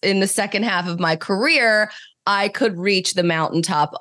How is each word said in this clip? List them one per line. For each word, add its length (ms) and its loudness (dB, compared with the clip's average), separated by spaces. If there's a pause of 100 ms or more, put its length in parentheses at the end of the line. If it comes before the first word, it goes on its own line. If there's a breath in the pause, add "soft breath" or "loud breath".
in 180 2
the 60 2
second 360 -2
half 240 -2
of 140 -4
my 160 2
career. 760 2 (340 loud breath)
I 240 2
could 280 -2
reach 380 0
the 80 0
mountaintop 760 0